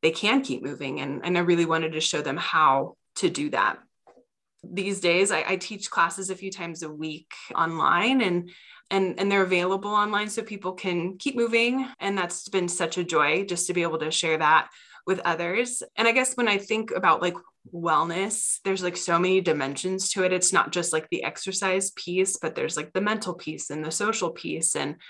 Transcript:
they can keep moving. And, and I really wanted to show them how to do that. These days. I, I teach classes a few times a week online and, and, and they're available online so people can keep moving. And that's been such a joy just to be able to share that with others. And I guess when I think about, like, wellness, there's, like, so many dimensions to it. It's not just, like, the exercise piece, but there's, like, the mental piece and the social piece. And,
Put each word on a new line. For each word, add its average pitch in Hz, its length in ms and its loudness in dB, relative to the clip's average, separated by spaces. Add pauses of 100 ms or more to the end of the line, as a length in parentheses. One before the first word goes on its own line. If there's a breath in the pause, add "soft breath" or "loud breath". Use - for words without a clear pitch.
they 160 100 6
can 240 300 4
keep 131 200 -4
moving. 143 380 -6
And, 139 240 -4
and 180 120 2
I 175 40 4
really 170 260 4
wanted 160 280 0
to 156 60 -2
show 156 220 0
them 139 140 -4
how 143 600 2 (200)
to 180 120 2
do 147 220 -4
that. - 300 0 (840)
These 185 380 -4
days. 180 300 4
I, 160 160 0
I 190 100 0
teach 202 340 -8
classes 180 400 0
a 185 60 -6
few 190 140 -10
times 170 320 -10
a 156 100 -8
week 151 400 -10 (220)
online 165 640 2
and, 175 300 0 (400 loud breath)
and, 190 280 0
and 196 120 2
they're 196 120 6
available 185 480 0
online 208 400 0
so 220 120 -6
people 196 300 -8
can 180 460 -4
keep 269 180 -4
moving. 240 520 2 (100)
And 196 180 -2
that's 175 320 -4
been 180 200 0
such 175 300 -2
a 175 60 0
joy 165 400 2
just 180 220 -2
to 180 60 -2
be 170 100 2
able 160 160 0
to 156 120 -4
share 160 280 0
that 156 300 6 (380 loud breath)
with 185 140 0
others. 175 600 -2 (140)
And 226 100 2
I 233 60 6
guess 262 240 0
when 240 100 2
I 202 120 4
think 214 340 -4
about, 185 280 4
like, 175 140 0 (400)
wellness, 170 920 0
there's, 190 200 -2
like, 175 120 -2
so 170 220 2
many 185 220 4
dimensions 170 680 -2
to 196 120 0
it. 185 100 2
It's 180 200 2
not 175 180 2
just, 175 220 -2
like, 160 180 -2
the - 140 -2
exercise 190 680 -2
piece, 185 460 -2
but 160 160 -6
there's, - 220 -4
like, 151 160 -6
the 185 80 -2
mental 208 340 -2
piece - 360 -10
and 151 140 -6
the 156 60 -6
social 208 400 -2
piece. 165 460 -4
And, 147 200 -4 (140)